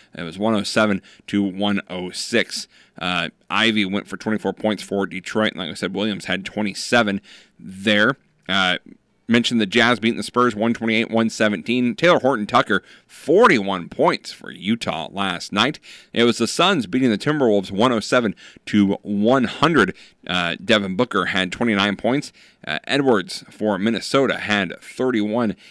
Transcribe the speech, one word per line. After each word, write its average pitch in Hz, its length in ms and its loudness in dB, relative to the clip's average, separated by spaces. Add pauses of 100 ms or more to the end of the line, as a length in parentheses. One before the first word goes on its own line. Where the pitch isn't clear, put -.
(140)
It - 80 -12
was 85 160 -12
one 110 160 0
oh 101 80 0
seven 104 400 0 (240)
to 101 160 0
one 101 380 -2 (100)
oh 90 200 -8
six. - 580 -4 (280)
Uh, 87 340 -4 (200)
Ivy 107 340 2
went 95 220 -4
for 98 100 -12
twenty-four 104 360 -4
points 104 320 -4
for 98 200 -4
Detroit. 95 460 -4
And - 80 -10
like 85 120 -8
I 82 40 -10
said, 95 220 -6
Williams 98 300 -4
had 95 180 -4
twenty-seven 104 760 -2 (380)
there. 104 580 0 (320)
Uh, 92 300 0 (480)
mentioned 117 320 2
the 110 60 2
Jazz 117 340 2
beating 113 200 -2
the 101 40 -4
Spurs 120 320 0
one 110 200 0
twenty-eight 113 360 -2
one 113 200 2
seventeen. 113 640 0
Taylor 165 240 4
Horton 120 260 0
Tucker, 113 360 0 (240)
forty-one 113 800 2
points - 440 -2
for - 180 -18
Utah 85 600 -4
last 92 400 -6
night. 113 300 0 (320)
It 117 120 2
was 120 120 4
the 117 100 0
Suns 165 400 0
beating 127 220 0
the 107 80 2
Timberwolves 107 560 2
one 110 180 2
oh 113 100 0
seven 117 360 0 (300)
to 101 360 4
one 107 420 2
hundred. 139 520 2 (300)
Uh, 87 360 -2
Devin 98 320 2
Booker 101 300 0
had 92 260 0
twenty-nine 101 460 0
points. 131 360 -2 (340)
Uh, 78 180 -4
Edwards 127 640 2
for 104 280 -2
Minnesota 110 580 0
had 98 440 -2
thirty-one 113 760 -2 (140)